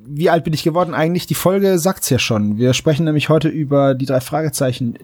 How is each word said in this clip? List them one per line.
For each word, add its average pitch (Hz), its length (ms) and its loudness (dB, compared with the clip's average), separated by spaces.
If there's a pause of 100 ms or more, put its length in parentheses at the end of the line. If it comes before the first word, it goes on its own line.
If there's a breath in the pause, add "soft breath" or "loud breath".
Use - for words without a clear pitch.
wie 147 240 0
alt 165 140 2
bin 165 80 -2
ich 151 100 -2
geworden 165 320 0
eigentlich? 170 320 0
Die 160 80 -2
Folge 190 460 2
sagt's 180 300 -2
ja 127 100 2
schon. 104 380 -2
Wir 127 160 2
sprechen 160 320 0
nämlich 151 220 0
heute 156 200 2
über 139 480 2
die 131 100 -4
drei 131 140 0
Fragezeichen, 131 840 -4